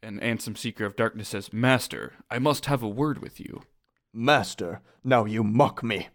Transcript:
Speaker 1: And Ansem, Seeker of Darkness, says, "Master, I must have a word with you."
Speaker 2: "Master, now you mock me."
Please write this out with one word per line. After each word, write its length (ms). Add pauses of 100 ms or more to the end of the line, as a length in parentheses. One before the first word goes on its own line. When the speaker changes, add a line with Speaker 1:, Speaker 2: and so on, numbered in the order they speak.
Speaker 1:
And 180
Ansem, 380
Seeker 260
of 120
Darkness, 320
says, 240
"Master, 640 (140)
I 120
must 260
have 160
a 60
word 300
with 200
you." 240 (500)
Speaker 2:
"Master, 680 (240)
now 200
you 200
mock 400
me." 300